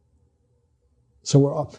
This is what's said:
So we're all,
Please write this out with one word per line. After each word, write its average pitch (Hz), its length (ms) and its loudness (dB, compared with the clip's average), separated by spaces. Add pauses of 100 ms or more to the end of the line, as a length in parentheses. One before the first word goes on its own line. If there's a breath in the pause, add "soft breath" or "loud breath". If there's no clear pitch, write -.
(1200)
So - 160 0
we're 139 160 2
all, 147 240 -10